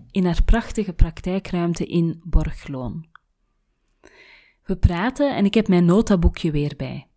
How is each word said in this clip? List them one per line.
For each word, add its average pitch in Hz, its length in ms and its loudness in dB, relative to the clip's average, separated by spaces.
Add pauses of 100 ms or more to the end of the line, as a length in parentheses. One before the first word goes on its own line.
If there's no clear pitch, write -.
(120)
in 190 140 -2
haar 170 180 2
prachtige 214 500 0
praktijkruimte 175 920 -4
in 165 380 -4
Borgloon. 151 840 -4 (1600)
We 190 140 -6
praten 254 580 2
en 202 100 0
ik 196 80 0
heb 220 140 2
mijn 175 180 4
notaboekje 175 680 2
weer 147 260 -2
bij. 135 400 -12